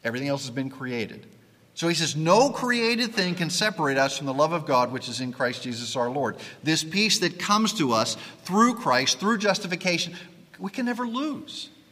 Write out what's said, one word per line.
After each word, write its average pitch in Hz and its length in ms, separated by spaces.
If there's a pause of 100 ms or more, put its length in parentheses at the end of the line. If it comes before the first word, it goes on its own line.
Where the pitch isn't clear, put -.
Everything 131 260
else 139 160
has 123 60
been 131 200
created. 120 560 (460)
So 165 160
he 170 60
says, 151 200
"No 190 360
created 240 640
thing 180 220
can 170 120
separate 156 480
us 135 220
from 143 80
the 131 80
love 151 180
of 156 140
God, 123 260
which 127 160
is 117 120
in 127 120
Christ 120 300
Jesus 120 340
our 120 140
Lord." 131 260 (260)
This 156 220
peace 190 360
that 175 180
comes 208 360
to 131 180
us 113 260 (260)
through 220 300
Christ, 131 440
through 208 200
justification, 180 760 (440)
we 190 120
can 254 140
never 240 220
lose 269 640 (220)